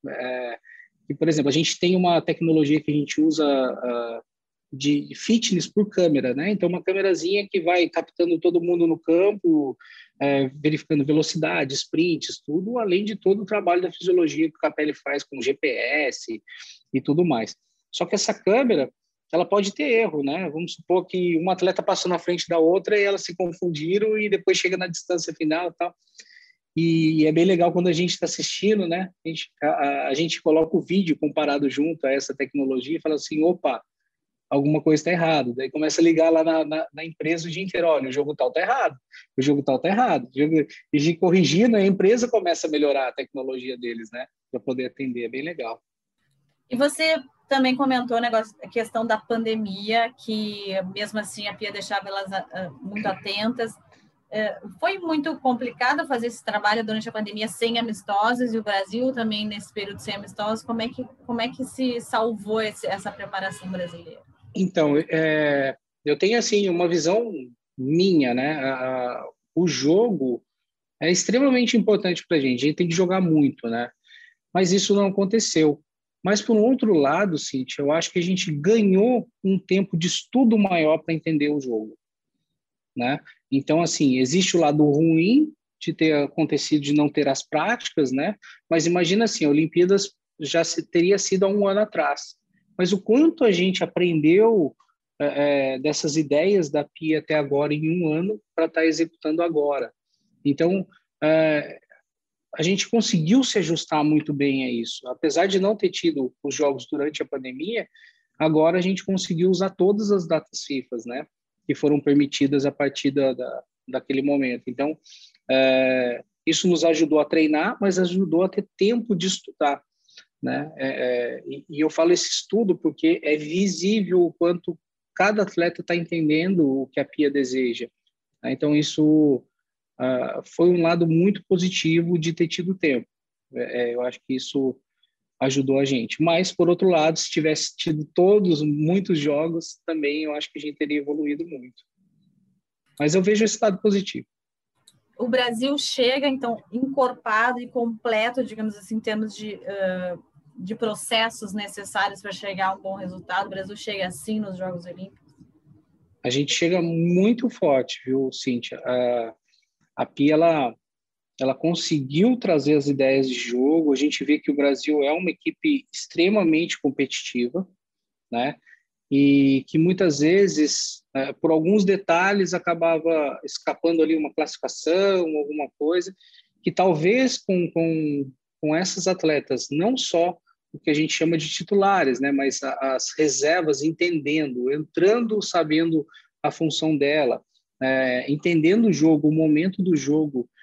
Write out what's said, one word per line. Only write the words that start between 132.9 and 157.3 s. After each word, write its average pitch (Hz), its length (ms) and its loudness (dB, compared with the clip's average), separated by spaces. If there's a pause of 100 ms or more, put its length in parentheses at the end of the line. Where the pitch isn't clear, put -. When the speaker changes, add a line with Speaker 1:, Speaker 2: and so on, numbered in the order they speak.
Speaker 1:
É, 123 300 -4
é, 120 120 -2
eu 123 60 -4
acho 123 260 -6
que 135 60 -4
isso 131 420 -2 (640)
ajudou 135 400 0
a 139 60 2
gente. 135 360 -2
Mas, 170 300 2
por 175 180 2
outro 175 180 2
lado, 160 300 2
se - 120 -6
tivesse 156 460 -2
tido 151 380 -4
todos, 180 480 4
muitos 156 560 0
jogos, 156 680 -2
também 156 380 -2
eu 151 100 -4
acho 151 180 -8
que 151 80 -12
a - 20 -10
gente 147 160 -8
teria 147 220 -2
evoluído 147 480 -4
muito. 127 360 -16 (1160)
Mas 151 160 0
eu 190 80 2
vejo 208 200 2
esse 208 160 0
lado 202 220 0
positivo. 196 460 -2 (920)
Speaker 2:
O 240 100 -4
Brasil 247 500 0
chega, 269 500 0
então, 240 440 -4
encorpado 247 880 -2
e 240 80 -12
completo, 233 760 -2
digamos 214 320 -8
assim, 220 200 -10
em 220 40 -4
termos 214 360 -4
de, 214 300 -12
ãh, 185 540 -6 (360)
de 190 200 -10
processos 220 800 -4
necessários 202 680 -6
pra 202 100 -12
chegar 190 360 -6
a 190 80 -4
um - 60 -16
bom 190 140 -8
resultado. 185 520 -8
O - 20 -16
Brasil 190 260 -12
chega 202 300 -8
assim 214 340 -8
nos 190 180 -8
Jogos 180 280 -10
Olímpicos? 180 480 -18 (920)
Speaker 1:
A 123 60 -4
gente 139 240 -2
chega 170 300 0
muito 180 640 2